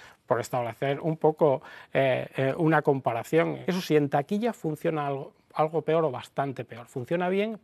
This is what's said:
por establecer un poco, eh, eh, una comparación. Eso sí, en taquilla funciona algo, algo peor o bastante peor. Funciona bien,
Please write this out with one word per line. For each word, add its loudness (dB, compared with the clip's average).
por 0
establecer -4
un -2
poco, 2
eh, 2
eh, 2
una 4
comparación. 0
Eso 0
sí, 4
en 2
taquilla -2
funciona -4
algo, -6
algo 0
peor 2
o 0
bastante -6
peor. -16
Funciona -4
bien, -2